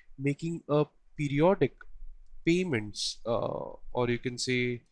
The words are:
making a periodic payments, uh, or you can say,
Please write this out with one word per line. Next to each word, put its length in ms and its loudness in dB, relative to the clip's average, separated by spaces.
making 520 -2
a 160 4
periodic 580 4
payments, 800 0
uh, 480 -2
or 180 2
you 80 2
can 200 -6
say, 540 0